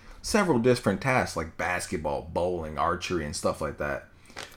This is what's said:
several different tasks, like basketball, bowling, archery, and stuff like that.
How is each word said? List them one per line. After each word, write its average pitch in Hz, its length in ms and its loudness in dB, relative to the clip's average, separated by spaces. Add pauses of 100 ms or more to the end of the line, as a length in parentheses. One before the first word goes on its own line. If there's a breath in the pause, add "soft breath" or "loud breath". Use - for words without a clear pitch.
(220 loud breath)
several 180 360 4
different 113 440 4
tasks, 127 340 2
like 80 220 -6
basketball, 82 720 -2
bowling, 85 460 -2
archery, 85 480 0
and 73 100 -6
stuff - 240 0
like 71 160 -4
that. 71 320 -4 (480 loud breath)